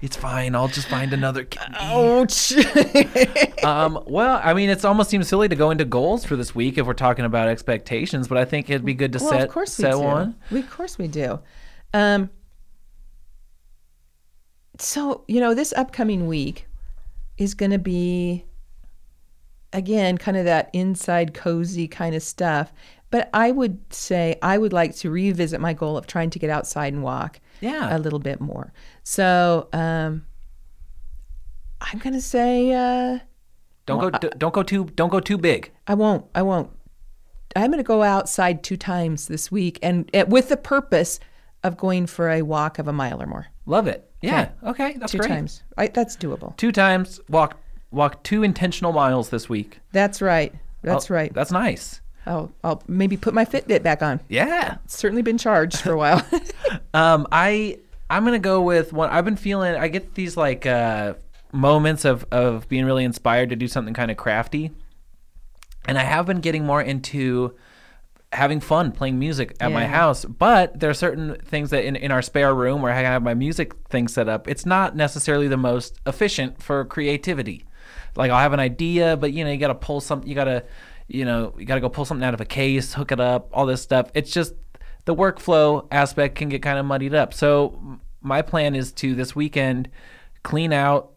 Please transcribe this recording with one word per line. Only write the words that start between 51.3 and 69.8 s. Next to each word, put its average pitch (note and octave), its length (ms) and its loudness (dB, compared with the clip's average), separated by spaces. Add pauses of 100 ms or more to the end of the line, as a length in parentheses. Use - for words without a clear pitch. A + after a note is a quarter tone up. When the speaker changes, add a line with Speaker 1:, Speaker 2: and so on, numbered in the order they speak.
Speaker 1:
that's D3 160 -2
nice. F3+ 500 -2 (260)
Speaker 2:
I'll, E3 260 -4 (100)
I'll E3 240 -2
maybe F#3+ 300 0
put A3 180 -2
my A3+ 120 4
Fitbit A3+ 360 0
back D#3 200 2
on. D3 260 0
Speaker 1:
Yeah. C#4+ 560 0
Speaker 2:
It's - 120 -14
certainly A3 260 0
been A3+ 160 0
charged F3+ 420 2
for F3+ 120 -2
a D#3+ 60 2
while. D3+ 320 4
<laughs> E4+ 80 2 (560)
Speaker 1:
Um, D#3+ 380 6
I, G#3 460 2 (320)
I'm F#3 140 2
gonna A#3+ 140 4
go F#3+ 240 2
with E3+ 300 4
one. D#3+ 180 0
I've E3+ 140 4
been G#3 120 0
feeling, F#3+ 380 0
I D#3 140 -2
get F#3 260 -6
these, F3 220 -6
like, C#3 300 0
uh, A2+ 480 0 (380)
moments D3+ 520 4
of, B2+ 260 2
of A#2+ 380 0
being C3 160 0
really C3 200 2
inspired B2 460 2
to B2+ 60 -4
do A#2+ 100 -4
something A2+ 280 -4
kinda A2+ 200 -2
crafty. A#2+ 560 -2 (1160)
And C3+ 120 0
I C3 60 2
have D#3 220 2
been F#3 140 0
getting D#3 240 0
more D3 160 2
into B2+ 720 -2 (800)
having C#3+ 280 2
fun D#3 320 2
playing C3+ 260 -2
music C3+ 400 -2
at A#2+ 140 0
my A#2 100 0